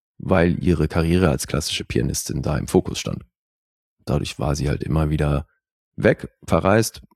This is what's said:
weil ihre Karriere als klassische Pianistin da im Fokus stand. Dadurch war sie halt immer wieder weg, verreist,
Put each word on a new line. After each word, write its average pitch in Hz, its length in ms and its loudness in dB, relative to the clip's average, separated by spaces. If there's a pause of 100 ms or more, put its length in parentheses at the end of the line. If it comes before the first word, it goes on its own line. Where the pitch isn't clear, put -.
(200)
weil 87 440 2
ihre 78 240 2
Karriere 85 420 2
als - 180 -2
klassische - 360 -4
Pianistin - 600 -4
da 73 140 -2
im 50 100 -6
Fokus - 320 0
stand. - 260 -8 (800)
Dadurch - 320 -2
war 71 180 0
sie 69 140 -2
halt - 140 -4
immer 76 260 0
wieder 73 380 0 (480)
weg, - 340 0 (160)
verreist, 98 560 2 (140)